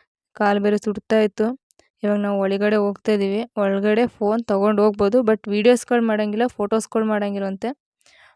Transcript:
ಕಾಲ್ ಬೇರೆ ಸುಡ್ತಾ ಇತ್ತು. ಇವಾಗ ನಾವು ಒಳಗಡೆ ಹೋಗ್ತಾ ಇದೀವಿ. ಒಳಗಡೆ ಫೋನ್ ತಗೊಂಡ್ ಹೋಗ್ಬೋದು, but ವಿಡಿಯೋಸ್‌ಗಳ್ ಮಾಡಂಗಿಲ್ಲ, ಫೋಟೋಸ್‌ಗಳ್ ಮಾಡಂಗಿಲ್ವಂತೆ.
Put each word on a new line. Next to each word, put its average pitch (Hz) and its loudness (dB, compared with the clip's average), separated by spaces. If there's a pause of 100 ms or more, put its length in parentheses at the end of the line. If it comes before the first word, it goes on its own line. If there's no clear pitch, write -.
(340)
ಕಾಲ್ 202 0
ಬೇರೆ 208 2
ಸುಡ್ತಾ 214 -2
ಇತ್ತು. 214 -2 (360)
ಇವಾಗ 208 0
ನಾವು 202 -2
ಒಳಗಡೆ 196 0
ಹೋಗ್ತಾ 202 -2
ಇದೀವಿ. 202 -2 (120)
ಒಳಗಡೆ 208 0
ಫೋನ್ 220 -2
ತಗೊಂಡ್ 202 0
ಹೋಗ್ಬೋದು, 208 2
but 220 0
ವಿಡಿಯೋಸ್‌ಗಳ್ 233 2
ಮಾಡಂಗಿಲ್ಲ, 214 -2
ಫೋಟೋಸ್‌ಗಳ್ 220 -2
ಮಾಡಂಗಿಲ್ವಂತೆ. 202 -4 (680)